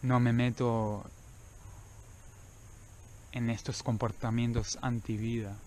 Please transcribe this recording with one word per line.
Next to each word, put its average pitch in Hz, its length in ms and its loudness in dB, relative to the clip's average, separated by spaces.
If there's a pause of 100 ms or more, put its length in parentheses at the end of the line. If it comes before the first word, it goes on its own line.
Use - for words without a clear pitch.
no 127 160 6
me 123 120 8
meto 117 720 4 (2250)
en 120 180 2
estos - 340 -2
comportamientos 117 960 2
antivida. 113 840 0